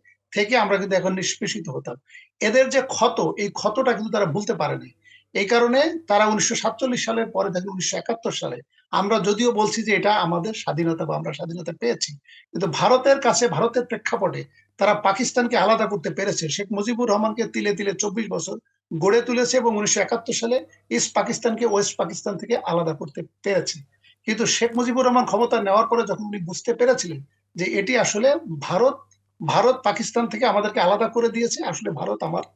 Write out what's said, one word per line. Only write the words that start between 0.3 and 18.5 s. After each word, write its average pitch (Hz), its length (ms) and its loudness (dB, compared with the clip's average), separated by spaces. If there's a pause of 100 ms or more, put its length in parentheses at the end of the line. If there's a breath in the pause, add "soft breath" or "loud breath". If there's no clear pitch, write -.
থেকে 208 260 0
আমরা 202 200 2
কিন্তু 190 200 0
এখন 185 180 0
নিষ্পেষিত 185 540 -6
হতাম। 127 280 -10 (440 loud breath)
এদের 240 280 4
যে 262 140 2
ক্ষত, 220 560 0
এই 202 100 -2
ক্ষতটা - 440 0
কিন্তু 208 200 -4
তারা 202 140 2
ভুলতে 202 280 -2
পারেনি। 143 360 -4 (420 soft breath)
এই 196 120 -2
কারণে 240 540 4 (100)
তারা 208 180 6
উনিশশো 214 280 0
সাতচল্লিশ 247 500 -2
সালের 226 220 -2
পরে 196 240 -2
দেখেন, 180 180 -4
উনিশশো 185 280 -6
একাত্তর 208 360 -4
সালে - 280 -8 (300)
আমরা 190 280 2
যদিও 208 340 2
বলছি 214 300 0
যে 202 140 2
এটা 202 180 2
আমাদের 175 400 0
স্বাধীনতা 165 500 -2
বা 151 120 -4
আমরা 160 160 -6
স্বাধীনতা 165 480 -10
পেয়েছি, 220 360 -4 (360 loud breath)
কিন্তু 170 200 -2
ভারতের 254 480 4
কাছে, 240 280 2
ভারতের 226 360 0
প্রেক্ষাপটে 180 600 -4 (320 soft breath)
তারা 202 180 4
পাকিস্তানকে 240 640 2
আলাদা 214 300 4
করতে 180 240 -4
পেরেছে। 170 380 -2
শেখ 196 240 -6
মুজিবুর 220 380 0
রহমানকে 220 340 0
তিলে - 320 -2
তিলে 98 180 -4
চব্বিশ 98 360 -6
বছর - 280 -6 (400)